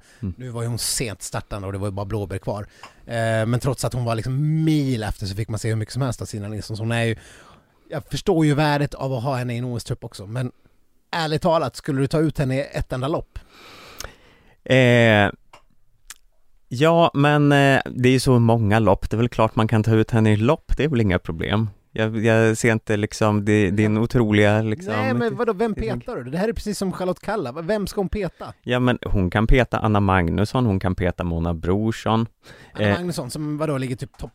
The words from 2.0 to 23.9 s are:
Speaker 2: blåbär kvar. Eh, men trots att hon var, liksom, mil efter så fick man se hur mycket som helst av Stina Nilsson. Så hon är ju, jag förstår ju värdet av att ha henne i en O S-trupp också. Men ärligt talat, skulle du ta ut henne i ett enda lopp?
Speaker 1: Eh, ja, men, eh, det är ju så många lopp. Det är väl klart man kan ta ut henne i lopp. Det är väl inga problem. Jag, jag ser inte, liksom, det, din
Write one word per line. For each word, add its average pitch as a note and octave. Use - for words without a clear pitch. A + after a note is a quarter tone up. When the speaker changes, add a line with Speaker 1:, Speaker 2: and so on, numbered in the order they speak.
Speaker 2:
blåbär G2
kvar. G#2
Eh, A2+
men A#2+
trots -
att A#2+
hon B2
var, A#2
liksom, D3
mil C3+
efter G2+
så F#2
fick A2
man A2
se A2+
hur A2
mycket A2
som B2+
helst B2
av F#2+
Stina G2+
Nilsson. G#2+
Så G#2
hon A2+
är A#2
ju, A2+
jag -
förstår D#3+
ju D3
värdet D3
av C3+
att A#2
ha C#3
henne B2
i A#2
en A#2+
O B2
S-trupp -
också. G#2
Men B2
ärligt D#3
talat, D#3+
skulle -
du C#3
ta D#3
ut D#3+
henne C3
i C#3
ett -
enda C3
lopp? D3+
Speaker 1:
Eh, A#2
ja, E3
men, D3
eh, C#3
det B2
är B2+
ju C3
så B2+
många A2+
lopp. G2+
Det -
är -
väl A#2
klart -
man A2
kan G#2+
ta A2
ut A2
henne A2
i G#2
lopp. B2
Det B2
är D3+
väl B2
inga F2+
problem. G2+
Jag, A2
jag A2+
ser A#2
inte, A2
liksom, G#2
det, G#2
din G#2+